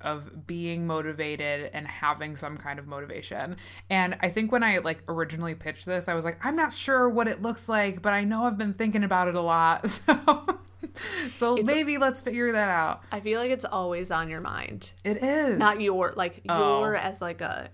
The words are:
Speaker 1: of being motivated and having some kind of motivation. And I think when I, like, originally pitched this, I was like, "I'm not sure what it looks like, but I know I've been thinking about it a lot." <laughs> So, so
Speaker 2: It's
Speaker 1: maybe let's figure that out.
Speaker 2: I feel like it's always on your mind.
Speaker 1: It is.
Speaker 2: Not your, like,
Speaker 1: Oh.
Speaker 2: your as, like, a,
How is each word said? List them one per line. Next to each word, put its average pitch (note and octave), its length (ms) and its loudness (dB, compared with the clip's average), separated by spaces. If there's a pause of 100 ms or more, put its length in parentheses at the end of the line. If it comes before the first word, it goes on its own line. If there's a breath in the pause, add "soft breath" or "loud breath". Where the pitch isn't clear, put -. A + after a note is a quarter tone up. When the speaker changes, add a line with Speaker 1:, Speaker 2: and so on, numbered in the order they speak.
Speaker 1:
of D3+ 440 -8
being E3+ 400 -4
motivated D3+ 880 -2
and D3+ 140 -8
having D3+ 500 -2
some D3+ 220 -10
kind C#3+ 200 -10
of C#3+ 80 -14
motivation. C#3+ 720 -8 (320 loud breath)
And F#3 320 2
I F#3 80 0
think A3 240 0
when A#3+ 100 4
I, G3+ 160 4
like, D#3+ 300 -2
originally E3 460 -4
pitched D#3 320 -10
this, F3+ 220 -2
I F3 60 0
was E3 100 -2
like, E3 200 -4
"I'm C#4+ 120 0
not D#4 180 2
sure B3+ 340 4
what A3+ 200 2
it G3 120 -4
looks A#3 280 -4
like, G3+ 340 2
but G3+ 100 4
I G3+ 120 2
know A3 200 0
I've A3 140 0
been G3+ 160 0
thinking G#3+ 300 2
about F3+ 240 4
it F3 80 0
a F3+ 40 2
lot." E3 440 4 (220)
<laughs> D4 540 4 (360)
So, E4+ 360 -6
so A#3+ 240 2
Speaker 2:
It's A3 100 2
Speaker 1:
maybe D4 320 2
let's C4 240 2
figure A#3+ 300 0
that G#3 180 2
out. E3 320 0 (100)
Speaker 2:
I G#3 80 -4
feel G#3+ 180 0
like B3 120 0
it's B3+ 160 -2
always F3+ 440 -2
on E3 200 0
your D#3+ 100 -6
mind. - 520 -8 (120)
Speaker 1:
It G#3 180 0
is. C4+ 360 2
Speaker 2:
Not G#3 220 4
your, F#3 360 2
like, F3 320 -4
Speaker 1:
Oh. D3+ 320 4
Speaker 2:
your G#3+ 140 2
as, G3 260 -2
like, E3+ 220 -6
a, - 320 -6